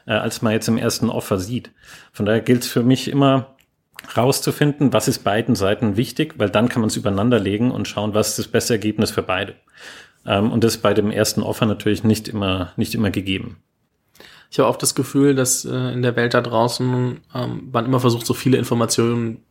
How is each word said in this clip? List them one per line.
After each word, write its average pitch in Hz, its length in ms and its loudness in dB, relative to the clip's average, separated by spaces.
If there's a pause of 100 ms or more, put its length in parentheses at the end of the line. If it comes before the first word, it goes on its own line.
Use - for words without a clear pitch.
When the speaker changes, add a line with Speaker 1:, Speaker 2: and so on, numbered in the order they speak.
Speaker 1:
äh, 117 60 -4
als 107 300 -2
man 110 100 2
jetzt 110 160 -2
im 113 100 2
ersten 113 320 0
Offer 113 280 -2
sieht. 110 340 -8 (400)
Von 104 140 -4
daher 110 160 2
gilt's 120 260 2
für 123 140 0
mich 131 260 2
immer 135 480 2 (600)
rauszufinden, 139 760 2
was 120 160 2
ist - 160 -2
beiden 110 300 0
Seiten 98 420 0
wichtig, 143 400 -4
weil 104 140 0
dann 107 180 2
kann 123 120 -2
man's 107 160 0
übereinander 110 420 0
legen 104 320 0
und 113 180 -6
schauen, 104 260 -6
was 107 160 2
ist - 80 -6
das 110 100 -6
beste 117 260 0
Ergebnis 107 360 0
für - 120 -4
beide. 95 320 -4 (720)
Ähm, 107 260 2
und 117 100 2
das 113 140 2
ist - 60 -16
bei 104 120 4
dem 107 160 2
ersten 107 320 0
Offer 107 240 -2
natürlich 104 380 -2
nicht 107 240 2
immer, 92 480 -4
nicht 110 180 -4
immer 110 160 0
gegeben. 95 460 -6 (920)
Speaker 2:
Ich - 80 -4
habe 127 100 6
oft 123 140 0
das - 120 -2
Gefühl, 139 400 2
dass, 131 300 0
äh, 127 280 -4
in 123 100 -2
der 120 140 2
Welt 120 180 0
da 123 80 4
draußen, 123 800 0 (140)
ähm, 120 380 -6
man 117 140 0
immer 131 140 2
versucht, 117 260 2
so 123 80 0
viele 123 240 2
Informationen 117 920 0